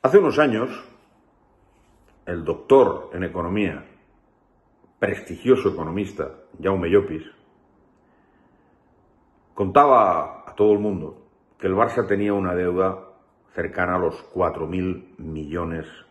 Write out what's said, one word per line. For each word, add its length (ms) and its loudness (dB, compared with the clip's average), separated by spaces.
Hace 160 6
unos 200 4
años, 300 2
el 180 -6
doctor 680 4
en 120 -6
economía, 640 -4
prestigioso 720 0
economista, 640 -6
Jaume 280 0
Llopis, 340 2
contaba 920 2
a 80 -18
todo 180 4
el 60 4
mundo 480 -6
que 80 -8
el 80 0
Barça 320 0
tenía 280 -2
una 200 -2
deuda 540 -2
cercana 420 -4
a 20 0
los 260 -4
cuatro 420 -4
mil 520 -6
millones 680 -8